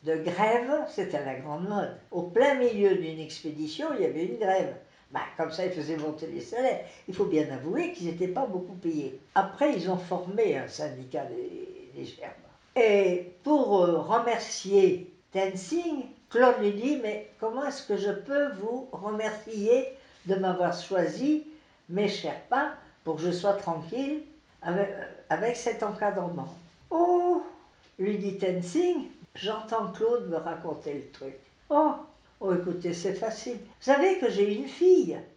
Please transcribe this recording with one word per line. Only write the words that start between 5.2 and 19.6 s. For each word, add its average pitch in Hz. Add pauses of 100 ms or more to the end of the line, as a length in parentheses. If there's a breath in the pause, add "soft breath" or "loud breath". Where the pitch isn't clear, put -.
comme 156
ça, 180
il -
faisait 151
monter 156
les 139
salaires. 240 (260 loud breath)
Il 185
faut 202
bien 151
avouer 165
qu'ils 175
n'étaient 175
pas 233
beaucoup 185
payés. 151 (140)
Après, 247
ils 180
ont 175
formé 180
un 123
syndicat 135
des, - (100)
des 131
Sherpas. - (400)
Et 196
pour, 233
euh, 175
remercier 202 (200)
Tenzing, 262 (240)
Claude 240
lui 202
dit, « 254
Mais 208
comment 247
est-ce -
que 202
je 196
peux 277 (100)
vous 247
remercier 214 (400 loud breath)